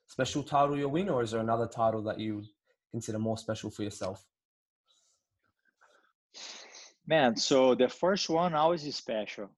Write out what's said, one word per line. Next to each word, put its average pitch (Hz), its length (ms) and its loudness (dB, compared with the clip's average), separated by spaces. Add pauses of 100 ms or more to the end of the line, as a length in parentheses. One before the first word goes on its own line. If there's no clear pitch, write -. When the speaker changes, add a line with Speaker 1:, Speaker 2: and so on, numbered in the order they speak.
Speaker 1:
special 131 360 -4
title 143 340 2
you 143 100 -2
win, 165 220 -2
or 131 140 0
is 110 80 -4
there 113 100 -2
another 113 260 0
title 113 360 0
that 104 180 -4
you 107 160 -4
would 107 120 -12 (420)
consider 113 280 -6
more 110 200 -2
special 110 320 -8
for - 120 -10
yourself? 98 440 -8 (2750)
Speaker 2:
Man, 135 300 4
so 131 380 6
the 123 140 4
first 185 400 0
one 165 260 2
always 156 300 2
is 143 120 -6
special, 107 600 -6